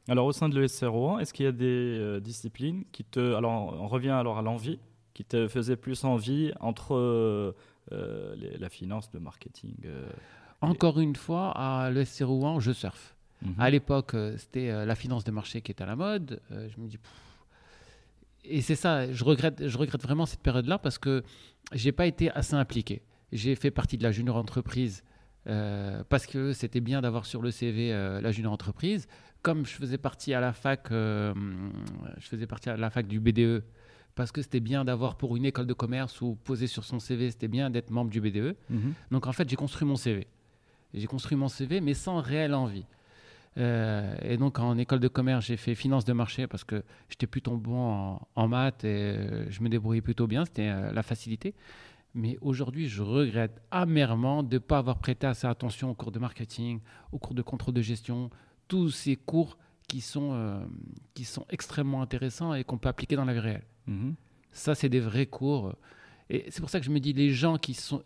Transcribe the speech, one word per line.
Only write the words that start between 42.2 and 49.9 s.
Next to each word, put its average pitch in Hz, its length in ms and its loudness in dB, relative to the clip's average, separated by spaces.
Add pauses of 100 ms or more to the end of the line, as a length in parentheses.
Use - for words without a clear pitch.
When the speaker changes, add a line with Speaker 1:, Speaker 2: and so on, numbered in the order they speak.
Speaker 2:
réelle 147 320 0
envie. 117 320 -2 (760)
Euh, 110 640 2
et 120 140 0
donc 135 220 2
en 120 180 4
école 123 240 4
de 127 80 4
commerce, 127 380 2
j'ai 123 100 0
fait 120 180 0
finance 131 300 2
de 120 80 2
marché 120 340 0
parce - 180 -8
que 104 180 -2 (260)
j'étais - 180 -4
plutôt 120 300 -2
bon 117 220 -2
en, 101 560 -2
en 113 140 4
maths 127 360 2
et, 107 40 2
euh, 104 640 0
je 101 120 -4
me 117 60 2
débrouillais 113 340 2